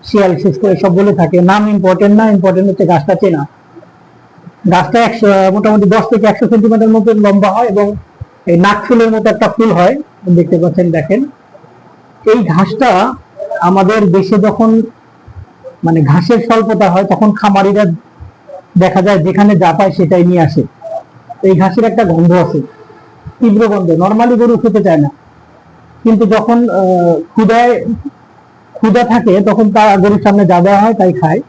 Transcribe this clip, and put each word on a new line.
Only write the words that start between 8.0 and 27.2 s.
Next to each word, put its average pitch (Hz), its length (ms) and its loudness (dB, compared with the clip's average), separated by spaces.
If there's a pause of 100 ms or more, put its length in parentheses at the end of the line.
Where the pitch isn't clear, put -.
এই 170 120 0
নাক 202 300 0
ফুলের 226 240 2
মতো 220 180 0
একটা 214 180 0
ফুল 226 240 -2
হয়, 180 240 2 (340)
দেখতে 170 280 2
পাচ্ছেন, 170 340 0
দেখেন। 190 340 -2 (1000)
এই 220 180 2
ঘাসটা 202 680 0 (480)
আমাদের 190 500 0
দেশে 190 260 0
যখন, 220 440 0 (1000)
মানে, 165 180 0
ঘাসের 170 360 0
স্বল্পতা 214 520 -2
হয়, 185 140 -2
তখন 208 280 0
খামারিরা 202 540 0 (920)
দেখা 185 240 2
যায় 196 160 0
যেখানে 190 380 2
যা 170 180 2
পায় 196 180 0
সেটাই 180 320 0
নিয়ে 175 180 2
আসে। 147 220 -2 (800)
এই 190 120 2
ঘাসের 185 280 0
একটা 226 200 0
গন্ধ 170 280 2
আছে, 170 300 0 (800)
তীব্র 220 280 2
গন্ধ, 190 240 -2
normally 214 440 0
গরু 233 220 0
খেতে 208 260 -2
চায় 170 140 0
না, 147 120 0 (960)
কিন্তু 226 220 2
যখন, 226 440 0
আহ, 180 460 0 (160)